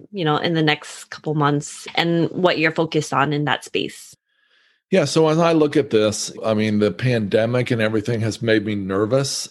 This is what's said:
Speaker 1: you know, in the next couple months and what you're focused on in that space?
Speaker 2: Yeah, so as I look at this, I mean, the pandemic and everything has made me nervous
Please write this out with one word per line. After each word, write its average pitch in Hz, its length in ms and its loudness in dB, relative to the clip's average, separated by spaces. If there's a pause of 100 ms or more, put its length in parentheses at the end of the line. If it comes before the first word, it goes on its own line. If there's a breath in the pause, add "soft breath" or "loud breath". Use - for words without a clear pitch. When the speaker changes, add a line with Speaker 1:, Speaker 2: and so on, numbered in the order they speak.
(120)
Speaker 1:
you 202 120 -6
know, 151 140 0
in 175 160 -2
the 160 80 2
next - 440 -2
couple - 280 -8
months 147 600 0
and 170 340 0
what 175 300 0
you're 160 120 2
focused 156 400 -2
on 139 220 0
in 147 120 -2
that 127 200 -2
space? - 500 -8 (760)
Speaker 2:
Yeah, 185 140 4
so 160 220 2
as 156 120 2
I 170 140 4
look 151 220 2
at 143 140 2
this, 107 420 0 (140)
I 113 80 2
mean, 107 240 2
the 104 140 4
pandemic 117 800 0
and 117 100 0
everything 110 400 -2
has 107 200 -4
made 110 240 2
me 107 100 -2
nervous 104 760 -2